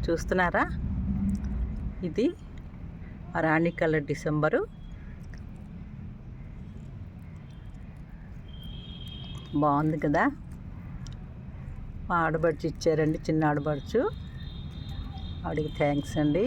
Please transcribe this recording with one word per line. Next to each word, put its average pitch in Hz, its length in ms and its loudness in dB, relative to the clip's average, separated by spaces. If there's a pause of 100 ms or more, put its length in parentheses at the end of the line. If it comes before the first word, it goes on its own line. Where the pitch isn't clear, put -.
చూస్తున్నారా? 180 600 4 (1400)
ఇది 202 180 2 (1160)
రాణి 160 360 6
కలర్ 156 300 4
డిసెంబరు. 151 500 4 (4000)
బాగుంది 151 440 6
కదా? 160 180 6 (1800)
మా 175 160 4
ఆడబడుచు 160 480 4
ఇచ్చారండి, 156 560 4
చిన్న 156 240 6
ఆడబడుచు. 147 500 2 (1400)
ఆవిడకి 156 320 0
థ్యాంక్స్ 143 460 2
అండి. 151 220 6